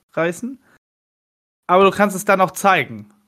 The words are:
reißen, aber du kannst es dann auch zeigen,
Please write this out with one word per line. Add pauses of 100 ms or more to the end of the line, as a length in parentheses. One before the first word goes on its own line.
(120)
reißen, (1080)
aber
du
kannst
es
dann
auch
zeigen, (140)